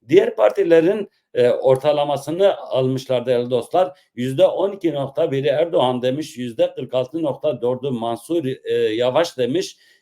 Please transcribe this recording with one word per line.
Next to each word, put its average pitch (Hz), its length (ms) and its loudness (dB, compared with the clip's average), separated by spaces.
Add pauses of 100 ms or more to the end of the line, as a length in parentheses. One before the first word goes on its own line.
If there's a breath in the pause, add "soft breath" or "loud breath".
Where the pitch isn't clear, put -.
Diğer 214 280 4
partilerin, 190 720 2 (260)
e, 123 160 4
ortalamasını 147 1080 0
almışlar 131 720 -2
değerli 123 240 0
dostlar. 165 480 -2 (160 soft breath)
Yüzde 131 320 2
on 180 260 0
iki 160 200 -4
nokta 139 400 -4
biri 135 140 -2
Erdoğan 131 560 0
demiş, 135 360 -4
yüzde 123 360 -2
kırk 127 200 -8
altı 131 280 -4
nokta 135 400 -4
dördü 127 280 -2
Mansur, 117 540 -4 (200)
e, 117 100 -4
Yavaş 120 640 0
demiş, 135 380 -4 (260 soft breath)